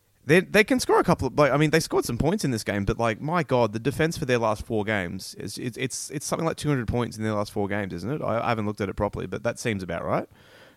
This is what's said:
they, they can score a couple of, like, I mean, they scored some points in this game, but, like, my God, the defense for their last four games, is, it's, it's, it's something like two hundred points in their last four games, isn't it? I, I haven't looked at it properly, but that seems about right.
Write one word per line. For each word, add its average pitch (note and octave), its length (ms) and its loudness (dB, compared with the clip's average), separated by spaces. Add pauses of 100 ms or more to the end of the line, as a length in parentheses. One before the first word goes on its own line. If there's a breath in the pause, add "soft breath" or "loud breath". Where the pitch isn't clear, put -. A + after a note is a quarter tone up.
(260 soft breath)
they, D#3+ 160 6
they D#3+ 220 4
can B3+ 160 2
score G#4+ 220 4
a - 40 2
couple C#3+ 240 2
of, A#2 100 -4
like, C#3+ 120 6
I C3+ 60 4
mean, D3+ 140 4
they D#3+ 100 6
scored - 240 0
some A#2 140 -2
points F3 260 2
in C#3+ 80 0
this A2 100 -2
game, G2+ 220 0
but, A2 140 0
like, A2+ 220 0
my D#3+ 220 -2
God, A#2+ 300 2
the A2+ 80 -6
defense D#3 380 0
for D3+ 80 -4
their B2 120 4
last A2 280 0
four G#2+ 180 -2
games, F#2+ 500 -4
is, - 240 -10
it's, B2 200 -6
it's, - 320 -6
it's D3 160 -8
something E3 200 -2
like - 120 -2
two D3 100 -2
hundred B2+ 180 0
points A2+ 300 -2
in A2 80 -4
their A2 100 0
last G#2 160 -2
four G2+ 160 -2
games, G2+ 280 -4
isn't F#2 180 -6
it? D#3 100 -6
I, A2+ 220 -2
I - 60 0
haven't A2 160 0
looked G#2+ 160 -4
at G2 60 0
it G2+ 60 -8
properly, F#2+ 320 -2
but G2 160 -8
that A#2 160 -2
seems G2+ 240 -2
about F2 220 -4
right. A#2+ 240 -2 (480 soft breath)